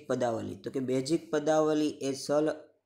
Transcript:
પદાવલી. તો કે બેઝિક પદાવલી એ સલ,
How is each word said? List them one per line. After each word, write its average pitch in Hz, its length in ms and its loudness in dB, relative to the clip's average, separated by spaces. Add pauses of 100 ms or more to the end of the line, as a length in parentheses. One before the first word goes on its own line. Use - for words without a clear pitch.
પદાવલી. 117 560 -2
તો - 100 -10
કે 135 100 -2
બેઝિક 131 480 0
પદાવલી 151 720 2
એ 135 140 -2
સલ, 147 300 0 (400)